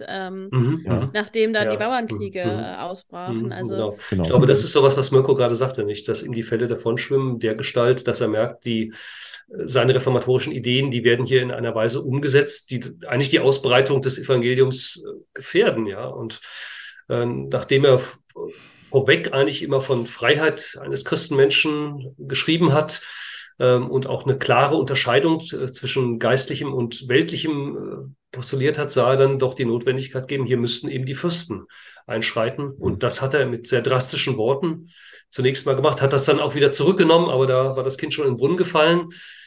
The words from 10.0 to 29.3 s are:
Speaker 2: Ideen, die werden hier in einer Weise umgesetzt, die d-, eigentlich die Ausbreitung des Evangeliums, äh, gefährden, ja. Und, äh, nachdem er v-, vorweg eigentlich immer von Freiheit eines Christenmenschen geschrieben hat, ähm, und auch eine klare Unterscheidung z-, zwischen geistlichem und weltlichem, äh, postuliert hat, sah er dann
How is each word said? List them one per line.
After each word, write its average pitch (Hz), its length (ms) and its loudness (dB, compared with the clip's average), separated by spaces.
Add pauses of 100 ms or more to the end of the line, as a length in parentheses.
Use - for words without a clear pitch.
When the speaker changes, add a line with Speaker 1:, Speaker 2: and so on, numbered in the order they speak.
Speaker 2:
Ideen, 127 360 0
die 120 140 -4
werden 123 220 2
hier 123 160 4
in 123 100 -4
einer 117 240 -6
Weise 113 260 0
umgesetzt, 143 680 2
die 123 80 -4
d-, - 280 -14
eigentlich 131 220 0
die 151 120 4
Ausbreitung 135 600 4
des 131 160 -2
Evangeliums, 127 880 2
äh, - 140 -14 (140)
gefährden, 131 520 0
ja. 101 200 -8
Und, 123 340 -12 (680)
äh, 120 160 -2
nachdem 135 580 0
er 127 160 8
v-, - 200 -10 (520)
vorweg 135 640 0
eigentlich 139 300 0
immer 139 180 -2
von 120 240 -2
Freiheit 147 760 -2
eines 139 220 -4
Christenmenschen 147 1120 0
geschrieben 147 540 0
hat, 156 300 2 (580)
ähm, 127 320 2
und 131 160 -2
auch 127 180 -6
eine 135 140 2
klare 139 360 4
Unterscheidung 139 640 2
z-, 135 360 -8
zwischen 123 420 -2
geistlichem 131 560 0
und 123 340 -4
weltlichem, 147 720 -2
äh, 98 300 -12 (240)
postuliert 135 480 -2
hat, 147 100 -4
sah 123 220 2
er 135 60 4
dann 135 200 4